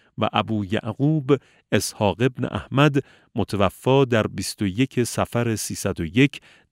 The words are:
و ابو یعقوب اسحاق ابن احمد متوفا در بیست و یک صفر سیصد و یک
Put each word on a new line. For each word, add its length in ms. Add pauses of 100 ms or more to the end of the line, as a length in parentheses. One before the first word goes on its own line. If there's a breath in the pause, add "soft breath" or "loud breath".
(180 soft breath)
و 160
ابو 320
یعقوب 720 (360 soft breath)
اسحاق 500
ابن 240
احمد 580 (320 soft breath)
متوفا 720
در 220
بیست 340
و 60
یک 360
صفر 520
سیصد 440
و 60
یک 360 (300 soft breath)